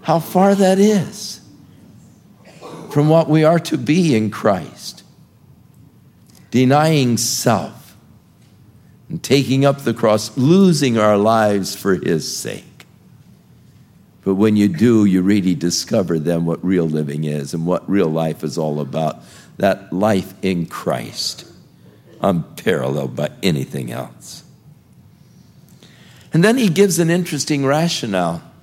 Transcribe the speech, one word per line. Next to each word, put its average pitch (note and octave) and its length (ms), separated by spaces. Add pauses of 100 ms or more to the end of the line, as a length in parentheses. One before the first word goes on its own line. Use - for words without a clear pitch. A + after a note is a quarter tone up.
How E3 180
far F#3+ 340
that F#3+ 240
is G3+ 600 (1500)
from D3 180
what D#3+ 180
we D#3 160
are E3 160
to D#3+ 180
be D3 380
in G#2+ 140
Christ. - 720 (1500)
Denying C3 680
self - 800 (1120)
and - 140
taking C3+ 420
up C#3 160
the A#2 140
cross, G#2+ 420
losing D3 600
our G#2+ 180
lives G#2 580
for G2 200
his E2 360
sake. - 540 (1400)
But F#2+ 120
when G#2+ 200
you G#2 120
do, G#2+ 380
you F#2 180
really F#2 320
discover E2+ 640
then E2+ 260
what E2 180
real F2+ 240
living D2+ 360
is D2 300
and E2 120
what F2 240
real F#2 200
life D#2+ 340
is D2+ 160
all D2+ 200
about. D2 440 (340)
That - 340
life G2 500
in F2 260
Christ, - 800 (760)
unparalleled C#2+ 960
by D2 160 (100)
anything C2+ 500
else. - 520 (1900)
And E3 100
then A3+ 140
he A#3 100
gives F3 300
an E3 140
interesting D#3 520
rationale. A2+ 800 (220)